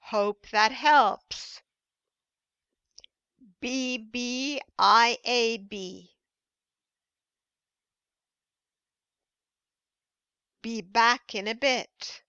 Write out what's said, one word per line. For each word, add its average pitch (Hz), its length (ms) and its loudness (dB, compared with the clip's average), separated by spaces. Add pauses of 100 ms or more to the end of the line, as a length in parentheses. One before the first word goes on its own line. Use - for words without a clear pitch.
(140)
Hope 208 380 -2
that 220 200 2
helps. - 880 2 (2000)
B 254 380 -4
B 247 640 -6 (160)
I 226 460 4
A 233 340 0
B. 190 540 -14 (4000)
Be 226 200 -8
back 233 520 2
in 208 140 -6
a 220 80 -4
bit. - 720 -4